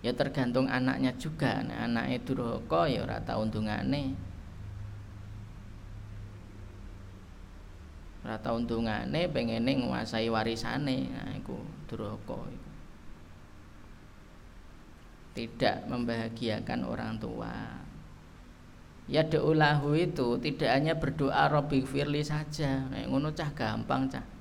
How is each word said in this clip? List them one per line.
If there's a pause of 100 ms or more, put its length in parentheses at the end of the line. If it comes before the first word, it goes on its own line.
Ya
tergantung
anaknya
juga.
Nah,
anake
durhaka
ya
ora
tau
undungane. (4000)
Ora
tau
undungane,
pengene (120)
nguasai
warisane.
Nah,
iku (320)
durhaka
iku. (2500)
Tidak
membahagiakan
orang
tua. (1500)
Ya,
do'ulahu
itu
tidak
hanya
berdoa
Rabbighfirli
saja.
Nek
ngono
cah
gampang,
cah. (140)